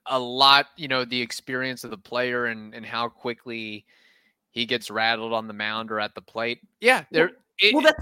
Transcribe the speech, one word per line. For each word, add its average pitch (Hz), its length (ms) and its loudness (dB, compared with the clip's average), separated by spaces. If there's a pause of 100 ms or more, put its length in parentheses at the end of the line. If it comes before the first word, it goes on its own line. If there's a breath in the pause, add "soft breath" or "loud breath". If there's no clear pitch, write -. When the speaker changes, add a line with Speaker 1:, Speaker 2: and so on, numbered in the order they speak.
Speaker 1:
a 131 120 -2
lot, 139 560 6
you 151 120 -12
know, 131 180 0
the 123 160 -2
experience 127 640 -6
of 117 80 -12
the 110 60 -12
player 123 480 -2
and, 110 280 -8
and 113 120 -16
how 117 240 -6
quickly 113 760 -10 (680 soft breath)
he 117 140 -2
gets 117 240 -4
rattled 113 440 -2
on 110 140 -2
the 107 60 -12
mound 107 380 -6
or 107 80 -2
at 104 160 -6
the 101 60 -12
plate. 117 380 -6 (200)
Yeah, 220 320 2
there, 165 140 4
Speaker 2:
Well, - 100 -8 (240)
Speaker 1:
it, 208 140 6
Speaker 2:
well, 285 100 4
that 311 180 8